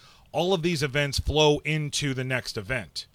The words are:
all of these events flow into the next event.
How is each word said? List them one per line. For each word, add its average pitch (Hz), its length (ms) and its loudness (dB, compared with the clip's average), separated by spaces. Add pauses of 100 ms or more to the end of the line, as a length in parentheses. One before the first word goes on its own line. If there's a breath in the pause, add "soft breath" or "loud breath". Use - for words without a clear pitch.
(320 soft breath)
all 175 200 0
of 170 100 2
these 165 200 0
events 143 360 0
flow 147 420 4
into 151 540 -2
the 127 100 -4
next 127 340 -4
event. 104 560 -6